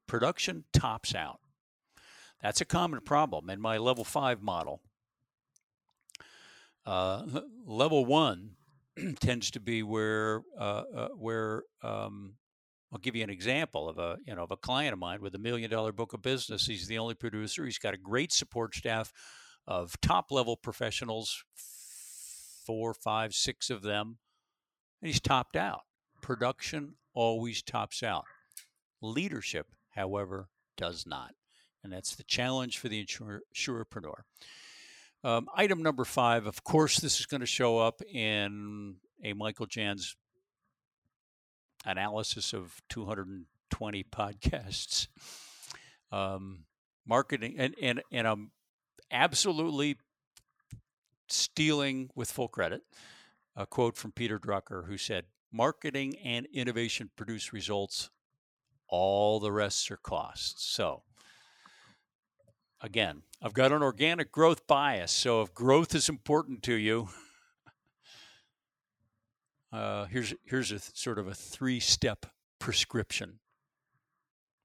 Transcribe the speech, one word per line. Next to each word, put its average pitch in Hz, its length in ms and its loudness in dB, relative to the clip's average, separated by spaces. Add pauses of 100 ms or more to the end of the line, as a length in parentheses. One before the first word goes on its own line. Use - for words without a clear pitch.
production 156 680 0
tops - 420 2
out. 78 260 -6 (1000)
That's 104 180 0
a - 60 -2
common 170 340 2
problem 139 480 2
in 98 120 -6
my 110 180 2
level 117 260 4
five 123 380 2
model. 85 400 -2 (2000)
Uh, 95 400 0 (100)
l-, 285 140 -6 (160)
level 135 400 4
one 117 520 2 (400)
<clears throat> 165 240 -6
tends 120 320 0
to 123 80 -8
be 113 220 -2
where, 110 600 0 (160)
uh, 104 240 -2 (120)
uh, 117 140 -4
where, 113 540 -4 (200)
um, 104 520 -8 (580)
I'll 113 80 -12
give 120 160 -4
you 110 80 -2
an 101 60 -6
example 98 580 -2
of 82 100 -8
a, 85 260 -4
you 117 100 -12
know, 87 100 -6
of 92 80 -8
a 95 40 -4
client 131 360 -2
of 95 60 -8
mine 90 220 -6
with 98 140 -8
a 98 40 -10
million 113 320 -4
dollar 110 220 0
book - 200 -6
of 101 100 -12
business. 127 440 -2
He's 92 200 -6
the 113 120 -4
only 113 160 -4
producer. 107 500 -6
He's 117 140 -6
got 101 160 -2
a 98 40 -8
great 113 340 0
support 117 440 0
staff 113 360 -2 (540)
of 87 340 -4
top 180 300 2
level 120 260 2
professionals, 113 840 -4 (1200)
four, 113 300 -2
five, 110 400 0
six - 360 -2
of 104 120 -4
them, 107 360 -2 (840)
and 160 60 -6
he's - 120 2
topped 135 360 0
out. 190 240 -2 (420)
Production 135 720 -2 (180)
always 113 480 0
tops - 440 -4
out. 92 200 0 (800)
Leadership, 113 640 -4 (240)
however, 95 580 -4 (280)
does 85 300 -6
not. 78 280 -10 (480)
And 95 100 -12
that's 92 220 -8
the - 100 -16
challenge 127 540 0
for 127 100 -6
the 107 120 -2
insure-, 104 420 -10 (120)
insurepreneur. 110 680 -6 (1000)
Um, 117 320 2
item 185 280 4
number 143 220 2
five, 117 420 4
of - 160 -8
course, 156 360 6
this - 220 2
is - 60 -4
gonna 131 200 -4
show 117 320 4
up 113 240 4
in 104 920 -2 (280)
a 104 100 -4
Michael 107 320 -4
Jans 101 500 -4 (1700)
analysis 104 680 -2
of 92 360 -10
two 113 180 -8
hundred 98 220 -6
and 95 160 -12 (260)
twenty 101 320 -4
podcasts. - 1040 -4 (1040)
Um, 95 540 -4 (420)
marketing, 123 520 2
and, 131 220 0
and, 123 300 0
and 117 160 0
I'm 104 240 0 (640)
absolutely 147 840 2 (1300)
stealing 139 840 2
with 120 160 -4
full 120 180 -2
credit 87 340 0 (720)
a 98 120 -6
quote 117 300 2
from 107 160 -10
Peter 110 260 -4
Drucker, 95 480 -4
who 98 120 -8
said, 90 280 -4 (240)
"Marketing 135 720 0
and 120 280 -2
innovation 120 640 -2
produce 110 360 -8
results. 101 580 -4 (800)
All 101 520 4
the 104 120 0
rest 101 380 0
are - 60 -8
costs." - 680 -6
So, 80 380 -2 (1800)
again, 98 420 0 (200)
I've 113 120 -6
got 131 180 8
an 151 100 4
organic 143 480 2
growth 160 360 6
bias. 139 460 4
So 117 300 6
if 98 120 -4
growth 139 400 8
is 147 140 4
important 143 560 2
to 120 100 2
you, 110 340 4 (1040)
<laughs> - 1600 -20
uh, 104 340 -2
here's, 110 280 -4 (100)
here's 127 260 0
a 104 80 -4
th-, - 180 -14
sort 113 220 -2
of 98 100 -4
a 101 60 -8
three-step - 920 0 (320)
prescription. 107 800 -2 (1200)